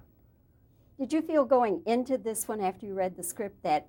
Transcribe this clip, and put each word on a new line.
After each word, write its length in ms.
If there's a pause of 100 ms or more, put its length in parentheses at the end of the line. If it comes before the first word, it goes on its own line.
(1000)
Did 140
you 80
feel 240
going 400
into 320
this 300
one, 120
after 280
you 80
read 200
the 80
script, 380
that 280